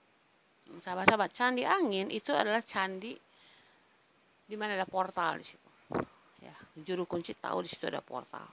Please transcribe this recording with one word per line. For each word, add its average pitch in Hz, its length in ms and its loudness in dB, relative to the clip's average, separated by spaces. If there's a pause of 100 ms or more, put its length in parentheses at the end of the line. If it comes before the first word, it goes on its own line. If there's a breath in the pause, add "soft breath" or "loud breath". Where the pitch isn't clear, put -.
(640)
Sahabat-sahabat, 190 720 0
Candi 247 320 0
Angin 247 420 2
itu 220 240 -4
adalah 220 300 4
candi 190 500 -2 (1300 soft breath)
di 208 160 -8
mana 208 200 2
ada 185 80 2
portal 185 520 4
di - 60 -10
situ. - 240 -16 (760)
Ya, 143 120 -14 (200)
juru 180 320 0
kunci 175 300 0
tahu 185 260 0
di 175 80 -4
situ - 160 -2
ada - 160 0
portal. - 500 -6